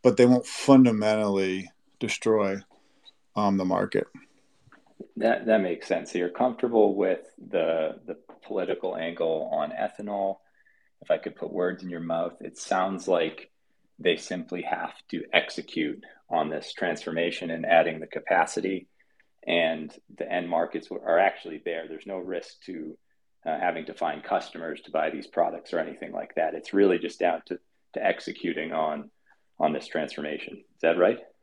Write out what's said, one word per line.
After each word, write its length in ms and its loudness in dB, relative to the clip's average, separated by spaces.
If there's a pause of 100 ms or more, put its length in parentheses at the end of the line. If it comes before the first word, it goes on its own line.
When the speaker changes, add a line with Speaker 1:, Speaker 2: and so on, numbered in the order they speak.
Speaker 1:
but 160 6
they 80 10
won't 220 6
fundamentally 1200 4 (300)
destroy, 580 0 (760)
um, 220 2
the 80 0
market. 420 0 (1080)
Speaker 2:
That, 280 2
that 160 6
makes 260 -4
sense. 240 -2
So 60 -4
you're 120 0
comfortable 640 2
with 260 2 (160)
the, 680 -2
the 120 -10 (280)
political 500 -4
angle 580 -2
on 180 -2
ethanol. 680 -4 (640)
If 100 -4
I 60 4
could 180 -8
put 180 -8
words 300 -2
in 60 -10
your 120 -8
mouth, 400 -4
it 160 -14
sounds 500 -2
like 440 0 (480)
they 180 2
simply 460 -8
have 300 -6 (160)
to 220 -6
execute 720 -2 (260)
on 200 0
this 240 -8
transformation 760 -4
and 140 -6
adding 340 4
the 80 -10
capacity, 800 0 (580)
and 500 0 (220)
the 140 -8
end 180 -4
markets 380 -2
w-, 180 -10
are 140 4
actually 460 0
there. 220 -6
There's 200 -14
no 100 -6
risk 480 -8
to, 320 -10 (480)
uh, 140 -2
having 280 -2
to 60 -12
find 300 -6
customers 580 -6
to 100 -16
buy 180 0
these 180 -8
products 460 -2
or 60 0
anything 320 -8
like 240 -10
that. 180 0
It's 200 -10
really 260 6
just 200 -8
down 280 0
to, 120 -8 (340)
to 120 -4
executing 680 -4
on, 380 -4 (500)
on 140 2
this 140 -6
transformation. 720 -6
Is 240 -16
that 160 4
right? 220 4 (240)